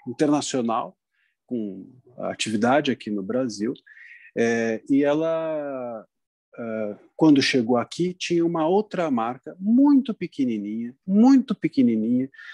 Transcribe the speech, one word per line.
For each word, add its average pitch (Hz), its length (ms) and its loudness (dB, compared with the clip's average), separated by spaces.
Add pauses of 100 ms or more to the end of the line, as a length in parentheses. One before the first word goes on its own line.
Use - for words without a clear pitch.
internacional, 135 920 -2 (480)
com 104 400 -8 (320)
atividade 113 720 0
aqui 110 200 -6
no 101 100 -4
Brasil, 110 520 -4 (640)
eh, 113 520 0
e 139 140 4
ela, 147 1040 -4 (500)
ah, 110 420 -6 (160)
quando 147 260 6
chegou 120 360 2
aqui, 170 360 -4
tinha 170 320 -2
uma 165 220 0
outra 185 420 0
marca 127 500 -6
muito 247 540 4
pequenininha, 117 800 -6 (120)
muito 233 500 4
pequenininha, 123 720 0 (240)